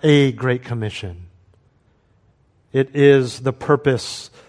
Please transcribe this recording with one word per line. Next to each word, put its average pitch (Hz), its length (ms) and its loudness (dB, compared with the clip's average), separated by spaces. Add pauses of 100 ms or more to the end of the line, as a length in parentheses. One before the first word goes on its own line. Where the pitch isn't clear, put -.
a 143 280 4
Great 123 320 -4
Commission. 101 640 -10 (1500)
It 135 240 -4
is 139 440 4
the 131 140 -4
purpose - 760 -4 (200)